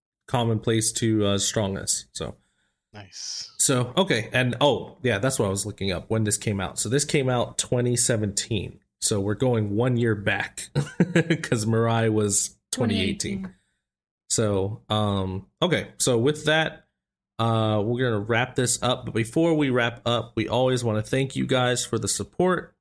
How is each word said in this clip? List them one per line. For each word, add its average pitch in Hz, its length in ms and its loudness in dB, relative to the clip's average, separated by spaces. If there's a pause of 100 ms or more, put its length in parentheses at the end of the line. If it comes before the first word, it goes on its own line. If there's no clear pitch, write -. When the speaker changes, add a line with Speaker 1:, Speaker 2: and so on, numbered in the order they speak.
(280)
Speaker 1:
commonplace 113 640 0
to, 110 340 2
uh, 101 120 2
strongness. - 760 -2
So. - 240 -10 (580)
Speaker 2:
Nice. - 640 -14
Speaker 1:
So, 123 380 2
okay, 156 380 2
and, 123 260 0
oh, 123 420 2
yeah, 117 180 2
that's 131 200 0
what 113 60 2
I 98 40 2
was 98 160 -2
looking 98 280 -4
up, 80 160 -6
when 110 160 2
this 104 120 0
came 101 220 -2
out. 92 180 -6
So - 120 -4
this 143 160 0
came 139 240 0
out 123 280 -2
twenty 123 380 0
seventeen. 107 880 -2 (200)
So 104 200 0
we're 101 140 -2
going 110 420 0
one 123 180 2
year 117 180 2
back 101 580 -4
<laughs> - 40 -20
'cause 151 920 0
Mirai 113 460 2
was 104 460 0 (120)
twenty 226 300 0
eighteen. 196 440 -2
Speaker 3:
Twenty 190 40 -10
eighteen. - 80 -16 (760)
Speaker 1:
So, 104 600 0
um, 98 580 0 (140)
okay, 156 380 0
so 123 180 2
with 139 280 0
that, 156 400 0 (540)
uh, 110 460 2
we're 120 260 0
gonna 107 80 0
wrap 117 360 0
this 123 280 0
up. 123 220 -2
But 117 80 -8
before 117 400 2
we 151 160 2
wrap 120 360 0
up, 117 300 -2
we 113 140 0
always 127 340 2
wanna 107 180 0
thank 131 360 -2
you 131 100 0
guys 123 380 0
for - 120 -2
the 101 120 -2
support. - 720 -2